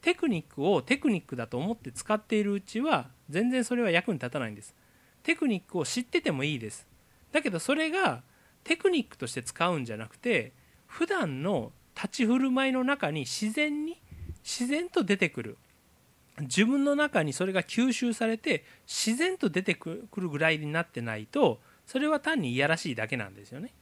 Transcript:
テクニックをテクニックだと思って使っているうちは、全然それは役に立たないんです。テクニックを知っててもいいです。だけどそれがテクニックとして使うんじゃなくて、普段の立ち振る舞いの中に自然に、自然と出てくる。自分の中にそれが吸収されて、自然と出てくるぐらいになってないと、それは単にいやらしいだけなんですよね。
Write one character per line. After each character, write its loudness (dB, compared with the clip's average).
テ 2
ク -2
ニ 0
ッ -20
ク 0
を 4
テ 2
ク 0
ニ 2
ッ -20
ク -8
だ -6
と -6
思 -2
っ -4
て -12
使 -6
っ 2
て 0
い 2
る 0
う -2
ち -6
は、 0
全 2
然 2
そ -2
れ 0
は 2
役 2
に 0
立 -4
た -4
な -2
い -6
ん -10
で -16
す。 -20
テ 2
ク 0
ニ 0
ッ -20
ク -4
を 0
知 -4
っ -4
て -2
て -2
も -2
い -2
い -4
で -8
す。 -16
だ 2
け -2
ど -2
そ 0
れ 0
が 0
テ 0
ク 2
ニ 2
ッ -20
ク -20
と -8
し -8
て -6
使 0
う 0
ん -4
じ -6
ゃ -6
な -8
く -20
て、 0
普 -2
段 -2
の -2
立 -6
ち 0
振 4
る 2
舞 2
い 0
の 2
中 0
に -2
自 -4
然 0
に、 -10
自 -4
然 0
と 2
出 2
て 2
く -8
る。 -12
自 4
分 4
の 4
中 2
に 0
そ 0
れ -2
が 2
吸 2
収 0
さ -2
れ 0
て、 0
自 0
然 0
と 2
出 0
て 0
く -10
る -2
ぐ -4
ら 4
い 0
に -4
な 0
っ -4
て -8
な -4
い -10
と、 4
そ -4
れ 0
は 2
単 0
に -2
い 0
や 4
ら 2
し -6
い -4
だ -2
け -4
な -6
ん -18
で -20
す -20
よ -12
ね。 -12